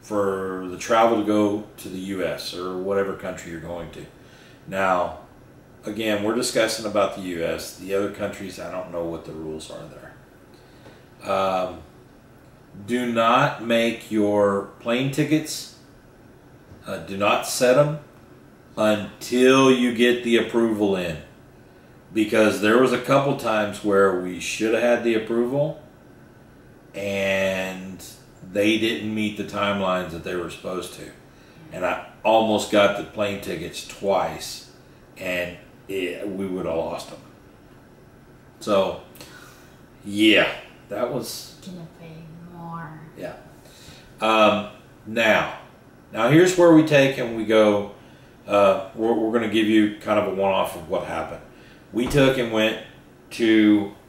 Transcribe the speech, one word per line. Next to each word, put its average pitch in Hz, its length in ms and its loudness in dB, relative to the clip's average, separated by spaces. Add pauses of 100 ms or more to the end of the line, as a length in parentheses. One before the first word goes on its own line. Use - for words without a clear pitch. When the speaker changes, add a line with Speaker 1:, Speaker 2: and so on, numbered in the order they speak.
Speaker 1:
for 95 680 -4
the 90 80 -12
travel 113 420 2
to 98 60 -2
go 104 380 0 (140)
to 95 100 -16
the 92 100 -10
U 92 260 -6
S 80 300 -6
or 92 240 -8
whatever 98 360 -2
country - 380 -12
you're 82 80 -12
going 85 320 -12
to. - 140 -16 (600)
Now, 92 520 0 (680)
again, 104 380 -4
we're 113 120 0
discussing 113 520 0
about 98 300 0
the 98 60 -12
U 85 220 -6
S. 82 320 -8
The 92 180 -8
other 101 160 -2
countries, 98 500 -10
I 87 100 -10
don't 87 220 -10
know 85 120 -4
what 82 200 -8
the 82 80 -14
rules 78 380 -12
are 76 180 -14
there. - 1400 -18
Um, 92 500 -2 (1040)
do 120 260 -2
not 117 520 2
make 117 460 0
your 104 600 2 (100)
plane 127 300 -2
tickets, - 680 -2 (1080)
uh, 95 120 -8
do 98 180 -10
not 104 300 0
set 127 300 4
'em 151 220 4 (800)
until 123 920 4
you 123 240 4
get 120 300 4
the 117 120 4
approval 107 600 2
in. 85 220 -6 (960)
Because 107 460 2
there 107 180 4
was 127 140 4
a 123 80 -2
couple 139 360 0
times 107 480 -4
where 98 360 2
we 90 200 -8
should 110 340 -2
have 113 80 0
had 120 220 0
the 117 100 2
approval 120 680 -2 (1120)
and 95 1080 -4 (500)
they 107 260 2
didn't 110 360 -2
meet 107 220 -4
the 101 80 -6
timelines 95 680 -2
that 82 140 -12
they 90 100 -6
were 87 160 -6
supposed 90 440 -10
to. - 160 -16 (640)
And 90 140 -8
I - 200 -4 (180)
almost 107 480 2
got 101 240 4
the 104 80 -6
plane 101 360 -6
tickets 85 460 -10
twice, - 840 -4 (460)
and 87 400 -6 (300)
it, 95 420 -6
we 95 180 -6
would 90 200 -6
have 80 80 -4
lost - 380 -6
'em. - 60 -18 (1400)
So, 98 440 0 (1040)
yeah, 101 460 4 (380)
that 101 240 -4
was - 420 -10 (100)
Speaker 2:
Gonna 175 220 -16 (140)
pay 165 240 -18 (280)
more. 165 500 -14 (140)
Speaker 1:
Yeah. - 180 -12 (840)
Um, 107 500 4 (360)
now, 110 520 0 (540)
now 113 180 0
here's 175 280 6
where 170 160 8
we 151 100 10
take 135 340 4
and 117 180 -4
we 110 80 -2
go, 104 480 4 (560)
uh, 101 480 4
we're, 113 160 0
we're 110 200 0
gonna 113 200 0
give 107 160 2
you 107 320 4
kind 107 180 0
of 98 80 0
a 95 80 -4
one-off 95 400 0
of 82 140 -14
what 87 160 -2
happened. - 380 -8 (500)
We 117 160 -2
took 135 300 4
and 113 140 -2
went 110 260 0 (540)
to 107 600 4 (160)